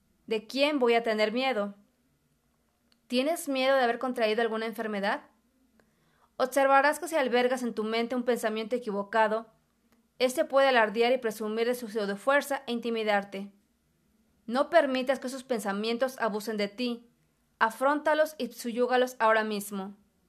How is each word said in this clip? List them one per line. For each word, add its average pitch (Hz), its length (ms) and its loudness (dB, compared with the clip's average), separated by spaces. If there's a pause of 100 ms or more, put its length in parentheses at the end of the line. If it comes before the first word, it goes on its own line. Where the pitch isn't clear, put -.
(260)
¿De 220 200 -4
quién 285 320 0
voy 240 160 4
a 233 80 2
tener 214 300 0
miedo?". 226 420 -2 (1300)
¿Tienes 294 380 0
miedo 269 300 2
de 262 60 4
haber 240 160 0
contraído 240 420 0
alguna 220 240 0
enfermedad? 220 640 -4 (1120)
Observarás 269 600 4
que 339 100 -8
si 320 80 -4
albergas 247 460 2
en 226 120 -4
tu 214 100 -4
mente 233 320 -2
un 240 60 0
pensamiento 226 520 -2
equivocado, 220 800 0 (680)
este 254 280 0
puede 269 220 4
alardear 233 440 4
y 247 60 2
presumir 220 480 -4
de 247 80 0
su 240 140 -8
pseudofuerza 247 760 -2
e 240 60 -6
intimidarte. 208 760 -2 (960)
No 254 220 0
permitas 262 520 2
que 254 80 -8
esos 254 140 -10
pensamientos 226 760 -4
abusen 214 400 -4
de 202 100 -2
ti. 240 400 -6 (520)
Afróntalos 294 760 2
y 247 120 -4
subyúgalos 247 720 0
ahora 220 240 4
mismo. 202 540 -6 (320)